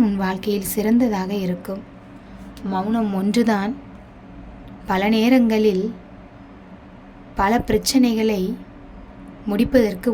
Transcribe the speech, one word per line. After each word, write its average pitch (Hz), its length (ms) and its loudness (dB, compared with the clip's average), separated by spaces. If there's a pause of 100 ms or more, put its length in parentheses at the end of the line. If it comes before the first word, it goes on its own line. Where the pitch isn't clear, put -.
உன் 202 120 2
வாழ்க்கையில் 190 600 -2
சிறந்ததாக 214 580 2
இருக்கும். 190 480 -4 (840)
மௌனம் 202 500 -2
ஒன்றுதான் 208 600 2 (1120)
பல 190 240 0
நேரங்களில் 220 760 4 (1500)
பல 208 220 2
பிரச்சனைகளை 220 960 2 (920)
முடிப்பதற்கு 214 680 2